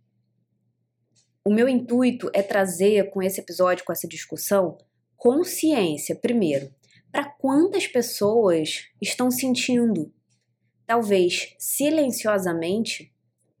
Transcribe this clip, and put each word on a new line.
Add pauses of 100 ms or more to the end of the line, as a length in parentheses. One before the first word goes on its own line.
(1500)
O
meu
intuito
é
trazer
com
esse
episódio,
com
essa
discussão, (360)
consciência,
primeiro, (380)
pra
quantas
pessoas (120)
estão
sentindo, (760)
talvez
silenciosamente, (460)